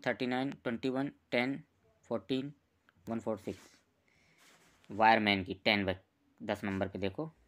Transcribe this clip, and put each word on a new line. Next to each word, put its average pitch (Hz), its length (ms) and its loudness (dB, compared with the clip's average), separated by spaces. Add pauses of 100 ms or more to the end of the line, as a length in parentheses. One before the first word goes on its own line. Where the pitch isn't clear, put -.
थर्टी 123 200 -2
नाइन, 127 240 -2
ट्वेंटी 123 380 -4
वन, 135 220 -2 (200)
टेन, 135 320 -2 (380)
फ़ोर्टीन, 131 520 -4 (560)
वन 113 100 -4
फ़ोर 107 180 -4
सिक्स। 98 220 -10 (1300)
वायरमैन 104 520 6
की 92 100 -6
टेन 104 300 2
वर्क, 92 200 -2 (400)
दस 104 200 -4
नंबर 98 240 -2
पे 95 120 -8
देखो, 101 360 -6 (120)